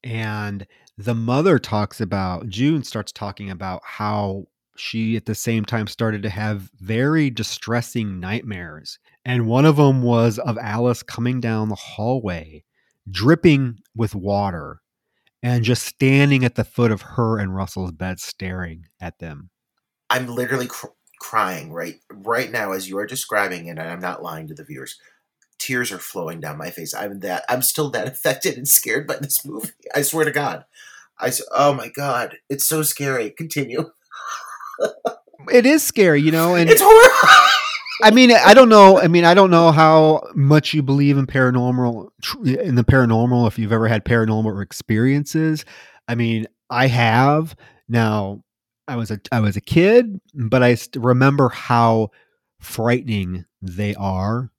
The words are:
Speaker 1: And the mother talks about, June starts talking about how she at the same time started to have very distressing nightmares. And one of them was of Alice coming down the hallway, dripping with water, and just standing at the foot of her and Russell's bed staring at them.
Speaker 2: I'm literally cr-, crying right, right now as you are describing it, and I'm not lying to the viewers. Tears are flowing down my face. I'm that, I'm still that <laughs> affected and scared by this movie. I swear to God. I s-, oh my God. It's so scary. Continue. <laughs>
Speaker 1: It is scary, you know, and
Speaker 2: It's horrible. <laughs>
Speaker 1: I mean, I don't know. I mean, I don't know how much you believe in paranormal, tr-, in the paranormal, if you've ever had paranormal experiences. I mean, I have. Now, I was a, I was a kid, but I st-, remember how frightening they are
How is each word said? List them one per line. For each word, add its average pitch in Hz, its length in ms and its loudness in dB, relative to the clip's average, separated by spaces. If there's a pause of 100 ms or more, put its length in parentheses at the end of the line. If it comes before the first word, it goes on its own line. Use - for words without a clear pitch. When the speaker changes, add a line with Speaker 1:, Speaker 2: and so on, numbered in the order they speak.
Speaker 1:
And 107 640 -10 (320)
the 110 180 -6
mother 127 440 0
talks - 400 -6
about, 95 480 -6
June 131 360 -4
starts - 280 -12
talking 101 380 -14
about 92 340 -12
how 104 640 -6 (320)
she 113 400 -6
at - 80 -10
the 107 100 -6
same 113 300 -4
time 110 220 -6
started 107 360 -6
to 107 60 -6
have 101 500 -8
very 131 500 -2
distressing 113 920 -8
nightmares. 90 760 -12 (280)
And 120 200 -2
one 127 200 2
of 156 100 4
them 135 280 4
was 117 360 2
of 113 180 -6
Alice 117 460 -4
coming 123 380 -6
down 110 260 -4
the 104 80 -6
hallway, 92 880 -8 (460)
dripping 131 680 2 (140)
with 110 220 -6
water, 92 680 -6 (600)
and 123 200 0
just 117 200 0
standing 135 600 2
at 117 100 -2
the 120 80 -4
foot 120 280 -2
of 101 100 -4
her 113 380 -4
and 95 160 -6
Russell's 95 360 -8
bed 92 280 -12
staring 87 680 -12 (140)
at 87 200 -16
them. 80 300 -18 (600)
Speaker 2:
I'm 127 180 -4
literally 123 400 -6
cr-, - 200 -16 (320)
crying 90 520 -6
right, 85 240 -12 (160)
right 113 400 -6
now 107 220 -6
as 92 140 -10
you 95 120 -10
are 104 80 -8
describing 101 580 -6
it, 85 60 -16
and 80 100 -14
I'm 85 180 -12
not 90 220 -10
lying 80 280 -14
to 78 40 -18
the 76 100 -20
viewers. 71 360 -18 (580)
Tears 123 340 -6
are 92 60 -14
flowing 82 440 -12
down 76 180 -12
my 76 100 -12
face. 80 240 -14
I'm 101 280 -12
that, 95 280 -8
I'm 127 140 -4
still 151 280 -4
that - 160 -6
<laughs> - 20 -8
affected - 480 -6
and 131 100 -10
scared 143 400 -2
by 147 100 -8
this - 280 -8
movie. - 260 -12 (240)
I 143 80 -2
swear 156 220 -2
to 151 60 -4
God. 139 340 -8 (540)
I 120 100 -6
s-, - 120 -8 (100)
oh 143 220 2
my 117 160 -10
God. 127 480 -8 (120)
It's 139 180 -4
so 156 160 -2
scary. 135 480 -6
Continue. 147 640 -8
<laughs> - 60 -20 (1500)
Speaker 1:
It 240 140 6
is 302 180 4
scary, 160 380 2
you 156 100 2
know, 165 240 0
and 170 140 2
Speaker 2:
It's - 140 6
horrible. - 640 8 (220)
<laughs> - 340 -6
Speaker 1:
I 214 80 8
mean, 247 200 8
I 190 220 8
don't 247 160 10
know. 196 300 10
I 180 80 4
mean, 170 180 4
I 170 80 8
don't 190 180 6
know 165 200 8
how 156 520 6 (100)
much 147 400 4
you 151 80 0
believe 139 360 2
in 135 100 0
paranormal, 127 840 0 (120)
tr-, 247 260 -10
in 135 280 -2
the 120 80 2
paranormal, 120 640 2
if 107 120 -4
you've 107 120 -2
ever 113 160 0
had 110 180 -2
paranormal 110 560 0
experiences. 143 1040 -2 (420)
I 120 80 -6
mean, 113 320 -2 (220)
I 123 180 2
have. 127 680 2 (340)
Now, 107 540 -2 (440)
I 135 80 -8
was 113 160 -6
a, 104 80 -8 (120)
I 120 80 0
was 104 160 0
a 101 60 -6
kid, 208 580 2 (140)
but 123 300 0
I 123 120 4
st-, - 280 -10
remember 131 460 4
how 113 600 0 (500)
frightening 107 840 -6 (160)
they 98 340 -6
are 98 640 -6